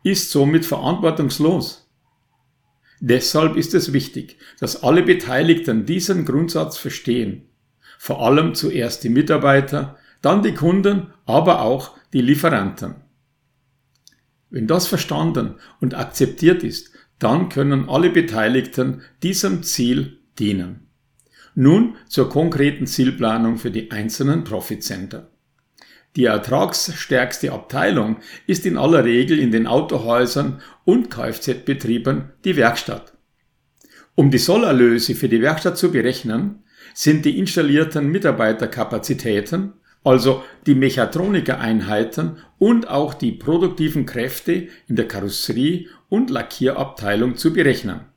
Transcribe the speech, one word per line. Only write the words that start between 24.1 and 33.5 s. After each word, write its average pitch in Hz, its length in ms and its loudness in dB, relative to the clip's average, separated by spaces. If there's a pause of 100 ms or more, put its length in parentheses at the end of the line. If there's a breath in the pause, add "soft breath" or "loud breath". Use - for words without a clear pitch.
Profitcenter. 95 880 -10 (840 soft breath)
Die 123 80 4
ertragsstärkste 131 1300 -2
Abteilung 127 640 -2 (280 loud breath)
ist 185 200 -2
in 175 120 0
aller 139 280 4
Regel 127 340 2
in 120 120 2
den 113 140 2
Autohäusern 123 960 0 (240 loud breath)
und 233 260 2
K-F-Z-Betrieben 127 1200 -4 (100)
die 180 140 0
Werkstatt. - 560 0 (1000 soft breath)